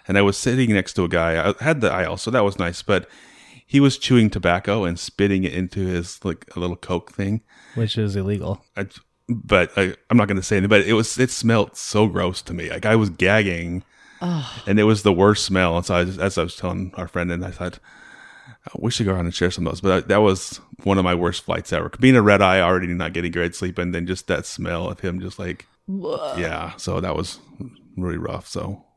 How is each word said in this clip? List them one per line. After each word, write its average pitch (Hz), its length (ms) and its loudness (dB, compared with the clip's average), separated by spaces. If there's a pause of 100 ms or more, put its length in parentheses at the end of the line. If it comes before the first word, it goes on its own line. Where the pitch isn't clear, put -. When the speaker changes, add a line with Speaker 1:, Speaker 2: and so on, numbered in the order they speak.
Speaker 1:
and 98 120 0
I 101 40 6
was 98 140 4
sitting 127 380 0
next 95 200 0
to 92 100 0
a 87 40 -2
guy. 82 500 0
I 117 60 -8
had 151 160 0
the 107 100 2
aisle, 92 280 -4
so - 120 -6
that 117 140 2
was 98 140 -2
nice, 87 240 -4
but 92 260 -2 (580)
he 143 140 2
was 139 160 4
chewing 117 320 4
tobacco 95 560 0
and 87 140 -4
spitting 98 460 0
it 73 100 -4
into 92 320 -6
his, 87 360 -6
like, 82 220 -6 (100)
a 85 60 -10
little 87 160 -4
Coke - 360 -6
thing. 101 280 -4 (360)
Speaker 2:
Which 113 200 -2
is 104 180 -2
illegal. 98 480 -4 (140)
Speaker 1:
I, 101 120 -6 (420)
but 98 480 2
I, 95 160 0 (160)
I'm 120 80 6
not 104 100 4
gonna 98 140 0
say 101 160 0
anything, 95 100 2
but 104 140 6
it 107 100 0
was, 113 260 0
it 127 120 0
smelled 117 480 0
so 107 300 2
gross 90 340 -4
to - 100 -12
me. 85 160 -8
Like, - 160 -8
I 110 100 4
was 107 140 4
gagging, 90 760 0 (380)
Speaker 3:
Ugh. 170 240 -2 (220)
Speaker 1:
and 101 120 4
it 107 60 6
was 107 180 4
the 101 100 6
worst 98 320 6
smell. 92 320 2
And 87 80 -2
so 92 100 -2
I 87 100 2
just, 92 160 -6
as 95 180 -2
I 85 40 0
was 87 140 -6
telling 90 400 -6
our 87 120 -8
friend, 87 240 -4
and 87 120 -6
I 90 60 -8
thought, 90 280 -10 (880)
"Oh, - 100 -14
we 120 120 -2
should 120 160 -2
go 95 60 2
around 90 140 0
and 87 80 -6
share 87 160 0
some 87 160 -4
of - 60 -2
those." 85 100 -10
But 98 60 2
that, 92 200 2
that 101 140 4
was 95 380 0 (240)
one 98 120 2
of 92 80 2
my 90 100 2
worst 87 300 -2
flights 85 280 -4
ever. 85 180 -2 (100)
Being 131 160 8
a 113 60 6
red 101 180 6
eye, 95 200 6
already 90 280 2
not 87 240 -4
getting 87 200 -4
great 87 240 -2
sleep, 90 220 -6
and 87 160 -4
then 85 120 -4
just 92 220 -6
that 87 180 -2
smell 87 420 -6
of - 120 -10
him 90 200 -6
just, 92 180 -12
like, - 280 -10 (200)
Speaker 3:
Whoa. 175 520 -8
Speaker 1:
yeah. 82 400 -6
So 87 220 -6
that 90 140 -4
was 87 240 -6 (580)
really 87 200 -4
rough. - 320 -10
So - 360 -10 (120)